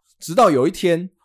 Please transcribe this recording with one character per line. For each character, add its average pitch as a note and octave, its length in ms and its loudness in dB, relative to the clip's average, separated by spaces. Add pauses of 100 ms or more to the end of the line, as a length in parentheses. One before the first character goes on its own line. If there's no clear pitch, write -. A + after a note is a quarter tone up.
(200)
直 - 140 -12
到 G#3 160 4
有 C3+ 160 2
一 F#3 60 -2
天， F3+ 380 -4 (160)